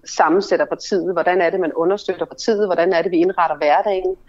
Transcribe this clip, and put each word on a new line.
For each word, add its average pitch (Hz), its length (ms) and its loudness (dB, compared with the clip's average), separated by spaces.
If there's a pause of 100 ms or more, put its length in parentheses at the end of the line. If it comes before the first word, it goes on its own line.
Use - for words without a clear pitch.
sammensætter 170 600 2
partiet. 175 480 -4
Hvordan 175 280 2
er 165 80 2
det, 185 100 -2
man 160 140 -2
understøtter 180 520 -2
partiet? 208 420 -2
Hvordan 175 260 0
er 170 80 2
det, 175 100 -4
vi 180 60 0
indretter 170 400 0
hverdagen? 190 580 0 (140)